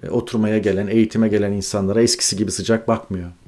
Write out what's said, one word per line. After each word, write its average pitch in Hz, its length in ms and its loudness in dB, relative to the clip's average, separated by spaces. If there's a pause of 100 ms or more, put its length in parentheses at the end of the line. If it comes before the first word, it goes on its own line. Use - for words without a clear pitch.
e, - 60 -10
oturmaya 107 500 0
gelen, 101 280 0
eğitime 110 420 2
gelen 101 240 2
insanlara 101 500 0
eskisi - 340 0
gibi 98 140 -2
sıcak 110 380 -2
bakmıyor. 92 420 -4 (180)